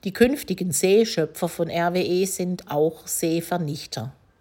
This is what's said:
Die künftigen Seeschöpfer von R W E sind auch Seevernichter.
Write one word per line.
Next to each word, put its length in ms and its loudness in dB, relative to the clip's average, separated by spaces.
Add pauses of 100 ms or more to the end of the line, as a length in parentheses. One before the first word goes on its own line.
Die 100 -6
künftigen 580 2
Seeschöpfer 760 2
von 200 -4
R 260 0
W 60 2
E 240 2
sind 440 -4
auch 380 0
Seevernichter. 1040 -4 (280)